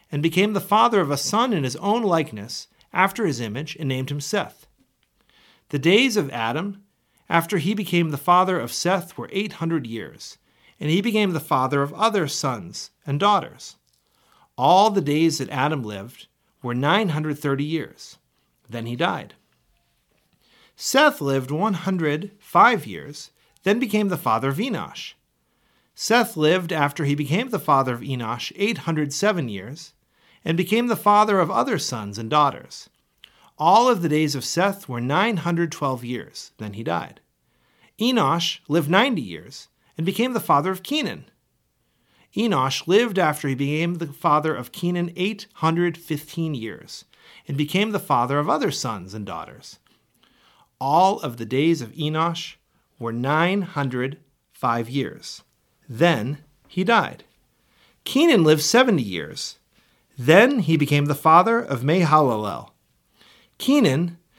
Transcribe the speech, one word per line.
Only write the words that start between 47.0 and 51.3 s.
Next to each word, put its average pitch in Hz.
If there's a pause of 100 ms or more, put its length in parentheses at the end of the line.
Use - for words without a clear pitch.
and 139
became 190
the 202
father 135
of 151
other 262
sons 98
and 107
daughters. 80 (1040)
All 175
of 127